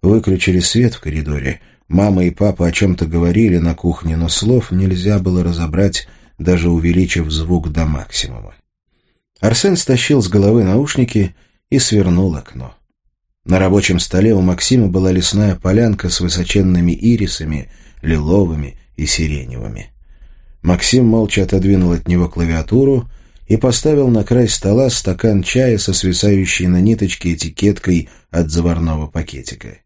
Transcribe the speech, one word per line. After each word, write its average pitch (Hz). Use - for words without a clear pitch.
Выключили 95
свет 117
в -
коридоре. 73
Мама 92
и 90
папа 104
о 82
чём-то 90
говорили 85
на 82
кухне, 82
но 82
слов 117
нельзя 92
было 90
разобрать, 85
даже 85
увеличив 85
звук 80
до 78
максимума. 62
Арсен 120
стащил 131
с 95
головы 101
наушники 110
и 139
свернул 92
окно. 64
На 90
рабочем 92
столе 101
у 95
Максима 92
была 92
лесная 95
полянка 101
с -
высоченными 87
ирисами, 87
лиловыми 78
и 76
сиреневыми. 62
Максим 90
молча 110
отодвинул 92
от 82
него 87
клавиатуру 104
и 107
поставил 135
на 113
край 120
стола 110
стакан 101
чая 123
со 95
свисающей 92
на 90
ниточке 101
этикеткой 85
от 82
заварного 82
пакетика. 65